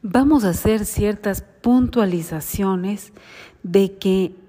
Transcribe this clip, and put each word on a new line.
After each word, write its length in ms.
Vamos 420
a 60
hacer 340
ciertas 640
puntualizaciones 1500
de 340
que 380